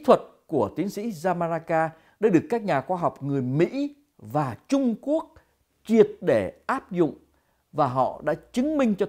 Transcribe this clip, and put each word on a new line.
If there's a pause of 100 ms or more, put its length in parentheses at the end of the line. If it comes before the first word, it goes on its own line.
thuật (280)
của
tiến
sĩ (100)
Yamanaka (300)
đã
được
các
nhà
khoa
học
người
Mỹ (220)
và (100)
Trung
Quốc (520)
triệt (120)
để
áp
dụng, (540)
và
họ
đã (180)
chứng
minh
cho